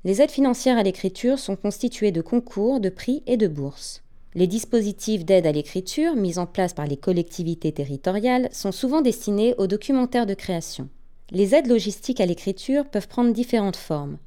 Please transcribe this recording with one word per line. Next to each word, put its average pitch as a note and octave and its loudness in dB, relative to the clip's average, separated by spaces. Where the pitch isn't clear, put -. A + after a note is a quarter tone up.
Les G3 2
aides D4 6
financières B3+ 4
à G#3+ 4
l'écriture G3 0
sont G3 -4
constituées G#3 -2
de E3 0
concours, A#3+ 0
de F#3+ 0
prix - -4
et B3 2
de G#3 4
bourses. C#3+ -8
Les F3+ 4
dispositifs G#3 0
d'aide F3 6
à D3+ 4
l'écriture F#3+ -2
mis F3+ 0
en F3 -2
place F3+ -2
par D3 -4
les C#3 -4
collectivités E3 -2
territoriales G3 0
sont G3 -4
souvent C4+ 0
destinés A3+ 2
aux G3 2
documentaires B3 0
de G3 -2
création. E3 -6
Les G3 4
aides D4 4
logistiques A3 0
à F#3 4
l'écriture G3 -2
peuvent G#3+ -4
prendre A#3+ 2
différentes G#3+ 0
formes. D3 -6